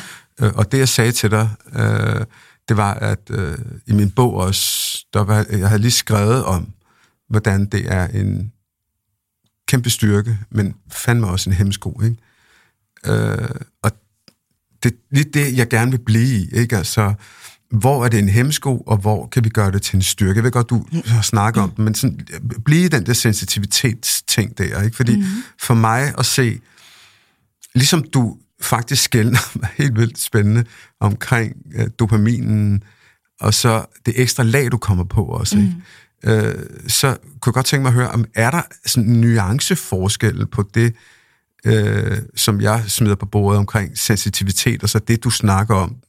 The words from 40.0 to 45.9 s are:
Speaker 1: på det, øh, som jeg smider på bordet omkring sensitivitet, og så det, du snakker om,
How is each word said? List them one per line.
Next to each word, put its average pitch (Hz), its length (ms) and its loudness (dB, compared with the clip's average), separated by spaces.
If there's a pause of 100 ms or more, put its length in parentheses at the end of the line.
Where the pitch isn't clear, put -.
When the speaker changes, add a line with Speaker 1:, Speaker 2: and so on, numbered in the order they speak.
Speaker 1:
på - 160 -4 (120)
det, 117 200 2 (720)
øh, 104 540 0 (180)
som 104 240 0
jeg 107 280 2
smider 101 260 2
på 101 120 -4
bordet 101 320 2
omkring 101 400 -2
sensitivitet, 101 840 -2
og 107 60 0
så 110 100 0
det, 110 260 0
du 123 60 0
snakker 104 440 2
om, 95 220 -2 (120)